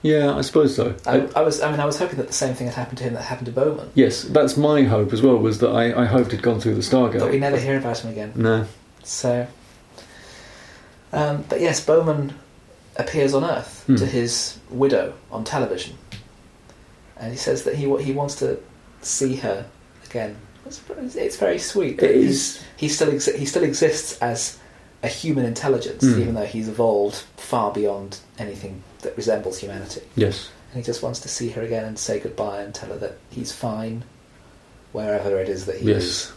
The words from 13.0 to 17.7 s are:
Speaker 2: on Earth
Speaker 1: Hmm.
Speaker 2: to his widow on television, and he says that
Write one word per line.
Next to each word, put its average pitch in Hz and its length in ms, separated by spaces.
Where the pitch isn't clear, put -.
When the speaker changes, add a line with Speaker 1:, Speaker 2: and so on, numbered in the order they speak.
Speaker 2:
on 139 100
Earth - 440
Speaker 1:
Hmm. 131 80
Speaker 2:
to 131 100
his - 520
widow 127 440
on 110 120
television, 113 520
and 113 140
he 120 60
says - 260
that - 120